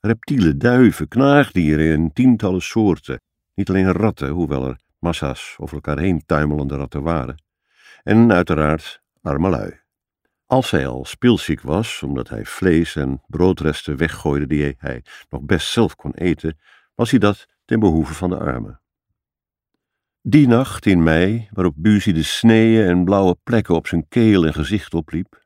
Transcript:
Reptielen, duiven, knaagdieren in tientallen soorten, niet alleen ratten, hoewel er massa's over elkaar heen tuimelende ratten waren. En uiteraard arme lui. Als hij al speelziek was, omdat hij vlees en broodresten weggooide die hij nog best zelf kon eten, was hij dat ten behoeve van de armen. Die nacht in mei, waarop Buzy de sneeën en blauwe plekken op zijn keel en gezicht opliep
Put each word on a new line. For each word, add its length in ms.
Reptielen, 580
duiven, 500
knaagdieren 760
in 260
tientallen 500
soorten, 580
niet 140
alleen 240
ratten, 360
hoewel 400
er 100
massa's 600
over 160
elkaar 240
heen 280
tuimelende 500
ratten 260
waren. 400
En 300
uiteraard 680
arme 260
lui. 320
Als 240
hij 160
al 180
speelziek 560
was, 420
omdat 260
hij 160
vlees 520
en 300
broodresten 720
weggooide 500
die 320
hij 260
nog 140
best 260
zelf 280
kon 180
eten, 440
was 160
hij 80
dat 280
ten 160
behoeve 340
van 160
de 80
armen. 420
Die 240
nacht 400
in 160
mei, 500
waarop 240
Buzy 360
de 100
sneeën 680
en 160
blauwe 380
plekken 320
op 120
zijn 220
keel 380
en 80
gezicht 400
opliep 340